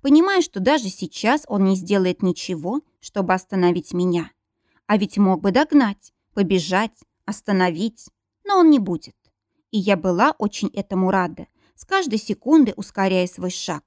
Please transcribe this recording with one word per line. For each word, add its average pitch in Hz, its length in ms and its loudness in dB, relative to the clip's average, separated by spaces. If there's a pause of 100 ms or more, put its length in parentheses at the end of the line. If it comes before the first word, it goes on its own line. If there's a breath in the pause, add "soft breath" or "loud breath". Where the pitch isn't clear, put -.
понимая, 349 400 4
что - 180 -6
даже 233 300 0
сейчас 220 580 -4
он 196 180 0
не 190 100 4
сделает 185 480 -2
ничего, 180 580 -4 (180)
чтобы 190 360 -4
остановить 180 580 -2
меня. 180 380 -2 (560)
А 208 100 2
ведь 202 220 -2
мог 185 220 4
бы 196 100 0
догнать, 262 600 -2 (220)
побежать, 185 640 -2 (280)
остановить, 190 800 -2 (380)
но 403 120 2
он 320 140 6
не 277 80 6
будет. 185 360 -6 (540)
И 214 80 -4
я 196 180 2
была 190 440 0
очень 202 300 -4
этому 190 420 -2
рада, 180 340 -4 (300)
с - 100 -20
каждой 339 320 -2
секунды 247 580 2
ускоряя 190 520 -2
свой 180 240 -8
шаг. 156 360 -8